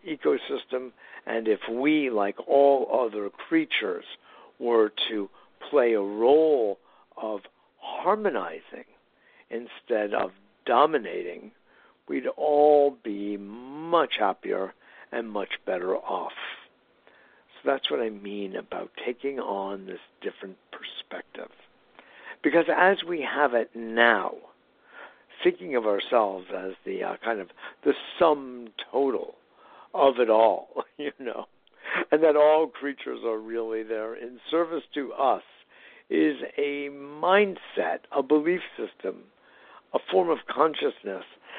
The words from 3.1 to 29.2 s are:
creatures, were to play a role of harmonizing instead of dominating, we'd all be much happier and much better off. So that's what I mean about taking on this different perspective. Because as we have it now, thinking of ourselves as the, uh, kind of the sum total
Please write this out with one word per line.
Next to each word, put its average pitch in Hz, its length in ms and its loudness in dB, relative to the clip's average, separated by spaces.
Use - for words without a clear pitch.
creatures, 123 720 -2
were 113 340 4
to 104 180 -4
play 120 240 4
a 104 60 2
role 117 800 4
of 110 240 -6
harmonizing 156 1080 -4
instead 113 640 -4
of 98 160 0
dominating, 110 840 0
we'd 131 180 -4
all 147 680 6
be 101 340 -6
much 135 840 -2
happier 95 560 -2
and 117 180 -8
much 101 200 -6
better 92 300 -2
off. - 360 -6
So 135 80 -2
that's 139 200 -2
what 143 100 -2
I 113 100 -2
mean 101 460 -8
about - 340 -10
taking 135 340 -6
on 98 480 -6
this 92 140 -14
different 95 360 -12
perspective. - 800 -16
Because 151 320 4
as 185 240 4
we 170 140 -4
have 131 320 0
it 113 200 0
now, 113 600 4
thinking 175 340 0
of 110 100 0
ourselves 101 600 2
as 95 160 -8
the, 95 180 -6
uh, 92 220 -6
kind 113 160 -4
of 90 80 -12
the 143 80 4
sum 131 500 0
total 131 440 -2